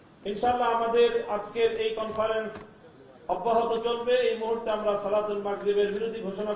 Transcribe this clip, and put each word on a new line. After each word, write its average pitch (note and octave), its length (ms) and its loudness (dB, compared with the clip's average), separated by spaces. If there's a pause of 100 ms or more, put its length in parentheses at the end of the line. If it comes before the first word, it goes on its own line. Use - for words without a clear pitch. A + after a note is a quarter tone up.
(240)
ইনশাআল্লাহ A#3+ 520 0
আমাদের A3+ 340 4 (220)
আজকের A3 380 0 (120)
এই A3 120 0
কনফারেন্স G#3+ 580 -2 (760)
অব্যাহত A3+ 420 2 (120)
চলবে। A#3+ 320 0 (120)
এই A3+ 120 0
মুহূর্তে A3+ 320 -2
আমরা G#3 220 0 (100)
সালাতুল G#3 440 0
মাগরিবের G3+ 440 2
বিরতি A3 360 -4
ঘোষণা G#3 280 -4